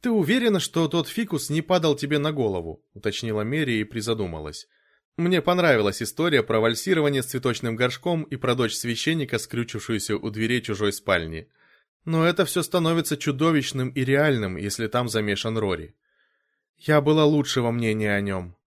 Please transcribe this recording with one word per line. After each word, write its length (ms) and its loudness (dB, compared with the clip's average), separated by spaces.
«Ты 100 0
уверена, 480 2
что 280 0
тот 200 -2
фикус 420 -4
не 120 0
падал 340 2
тебе 240 -2
на 140 -2
голову?» — 600 -4
уточнила 480 -4
Мери 380 0
и 60 -2
призадумалась. 840 -6
Мне 240 2
понравилась 600 2
история 420 0
про 160 0
вальсирование 640 2
с 40 -8
цветочным 500 -2
горшком 460 -2
и 120 -10
про 180 0
дочь 220 0
священника, 600 -2
скрючившуюся 800 -4
у 120 -4
дверей 320 -2
чужой 300 -2
спальни. 560 -2
Но 220 2
это 180 4
всё 180 0
становится 540 0
чудовищным 720 0
и 140 -2
реальным, 540 2
если 300 -4
там 200 0
замешан 500 -2
Рори. 380 -4
«Я 220 4
была 240 4
лучшего 480 2
мнения 420 0
о 60 2
нём». 480 -4